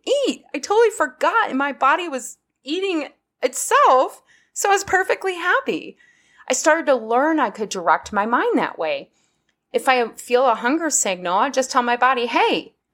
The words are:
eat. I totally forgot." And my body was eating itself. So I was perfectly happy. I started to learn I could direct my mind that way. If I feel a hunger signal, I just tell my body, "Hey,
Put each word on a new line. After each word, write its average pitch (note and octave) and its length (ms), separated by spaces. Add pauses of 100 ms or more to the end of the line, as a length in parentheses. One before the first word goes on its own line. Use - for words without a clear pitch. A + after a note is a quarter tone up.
(260)
eat. C4 180 (100)
I C#4+ 40
totally A4 300
forgot." F4+ 640
And C4 80
my C#4 140
body D#4 360
was C4 300 (240)
eating E4+ 480 (320)
itself. D4+ 800 (320)
So - 160
I - 20
was G4 100
perfectly F#4 520
happy. F#4 640 (500)
I B3+ 60
started D#4+ 320
to C#4+ 80
learn B3+ 440
I A#3+ 120
could G#3 180
direct E3+ 460
my G3+ 100
mind E4 320
that F#3+ 220
way. C#3+ 320 (600)
If A#3+ 180
I A#3+ 220
feel B3 340
a A3+ 80
hunger D4+ 340
signal, F3+ 480
I B3+ 140
just C4 200
tell B3+ 120
my A#3+ 140
body, B3 280
"Hey, C#4 500 (200)